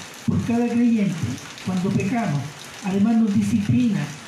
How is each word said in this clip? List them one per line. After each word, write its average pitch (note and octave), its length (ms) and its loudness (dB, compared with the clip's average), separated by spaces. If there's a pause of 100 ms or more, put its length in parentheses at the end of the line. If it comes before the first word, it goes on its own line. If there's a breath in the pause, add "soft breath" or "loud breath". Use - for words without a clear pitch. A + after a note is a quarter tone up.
(260)
por - 200 2
cada A#3 220 0
creyente A3+ 600 2 (380)
cuando F#3 240 0
pecamos. G3 520 0 (440)
Además G#3 320 4
nos G#3+ 180 4
disciplina A3 640 2 (280)